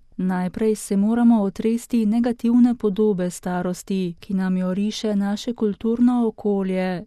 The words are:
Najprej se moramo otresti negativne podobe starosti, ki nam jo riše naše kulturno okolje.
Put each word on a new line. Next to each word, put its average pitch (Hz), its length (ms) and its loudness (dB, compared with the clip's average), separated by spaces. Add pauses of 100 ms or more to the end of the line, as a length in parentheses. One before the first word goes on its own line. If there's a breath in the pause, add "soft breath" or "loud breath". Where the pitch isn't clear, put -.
(160)
Najprej 185 580 -2
se - 220 -4
moramo 226 460 4
otresti 226 640 -2
negativne 240 680 2
podobe 202 560 0
starosti, 180 880 -4
ki - 140 -8
nam 190 220 0
jo 185 180 -2
riše 208 420 -2
naše 202 380 -2
kulturno 233 720 0
okolje. 185 800 -2